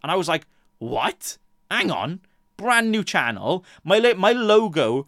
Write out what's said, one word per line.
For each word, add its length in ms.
And 100
I 40
was 120
like, 180
"What? 600
Hang 200
on. 300
Brand 320
new 140
channel." 600
My 140
li-, 140
my 200
logo 760